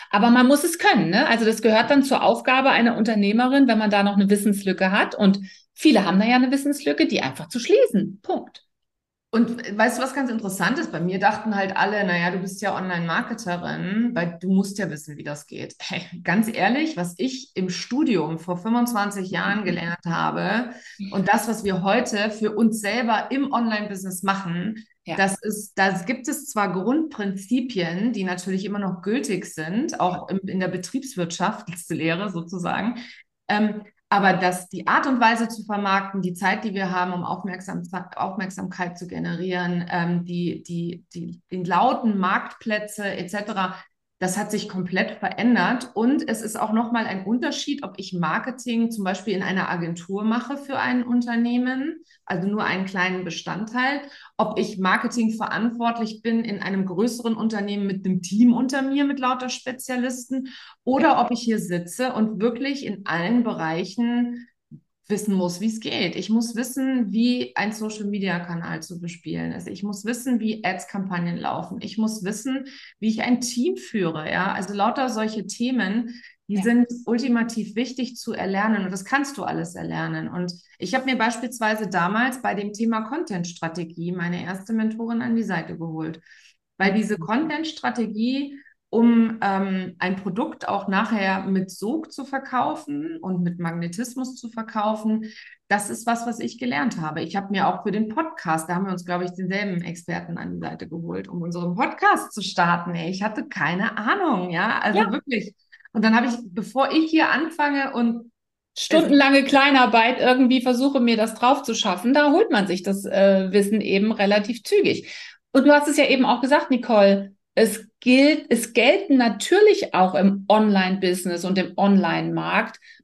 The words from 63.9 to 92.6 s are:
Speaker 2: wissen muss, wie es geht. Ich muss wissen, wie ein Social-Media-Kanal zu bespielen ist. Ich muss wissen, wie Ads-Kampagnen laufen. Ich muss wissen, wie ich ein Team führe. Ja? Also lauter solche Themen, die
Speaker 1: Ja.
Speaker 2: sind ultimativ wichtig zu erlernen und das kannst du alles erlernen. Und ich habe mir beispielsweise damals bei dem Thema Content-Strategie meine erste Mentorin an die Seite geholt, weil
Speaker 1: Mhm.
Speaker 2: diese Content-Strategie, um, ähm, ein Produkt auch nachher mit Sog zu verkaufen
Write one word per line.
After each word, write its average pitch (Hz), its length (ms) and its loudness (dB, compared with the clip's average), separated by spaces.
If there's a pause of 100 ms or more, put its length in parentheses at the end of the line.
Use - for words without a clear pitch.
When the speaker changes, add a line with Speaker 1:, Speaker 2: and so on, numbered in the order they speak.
Speaker 2:
wissen 202 260 0
muss, 180 240 0
wie 214 80 -2
es 220 140 -4
geht. - 340 -4
Ich 175 140 -6
muss 226 260 0
wissen, 254 560 -2
wie 247 460 0
ein 214 160 -2
Social-Media-Kanal 185 1080 -4
zu 175 200 -12
bespielen 165 500 -8
ist. - 160 -10
Ich 190 160 -10
muss 208 220 -6
wissen, 240 340 -2
wie 214 240 -4
Ads-Kampagnen 185 720 -4
laufen. - 460 -6
Ich - 160 -10
muss 220 260 -2
wissen, 262 440 -6 (340)
wie 220 80 0
ich 220 120 -2
ein 247 200 2
Team 320 340 -2
führe. 160 560 -4
Ja? 185 220 0
Also 202 200 -6
lauter 240 360 0
solche 220 360 -4
Themen, 233 760 -2 (260)
die 202 80 -2
Speaker 1:
Ja. 190 80 0
Speaker 2:
sind 240 240 6 (180)
ultimativ 233 720 0
wichtig 247 400 -4
zu - 160 -8
erlernen 196 540 0
und 180 60 -4
das 190 120 -8
kannst 277 340 -2
du 190 60 -6
alles 165 320 -6
erlernen. 160 540 -6
Und 180 240 -6 (260)
ich 185 160 -4
habe 262 100 -2
mir 262 120 0
beispielsweise 220 720 -2
damals 208 520 0
bei 202 140 -2
dem 202 160 -6
Thema 226 300 -2
Content-Strategie 175 1120 -6
meine 175 280 -4
erste 190 300 -10
Mentorin 226 500 -2
an 233 140 -2
die 226 80 0
Seite 170 340 -4
geholt, 160 440 -8 (560)
weil 190 160 2
Speaker 1:
Mhm. - 20 2
Speaker 2:
diese 208 220 0
Content-Strategie, 254 1400 -2 (320)
um, 226 520 4
ähm, 190 560 -2
ein 185 200 -2
Produkt 202 500 -6
auch 196 200 -2
nachher 196 580 0
mit 190 260 0
Sog 294 400 -6
zu 269 140 -12
verkaufen 294 960 -4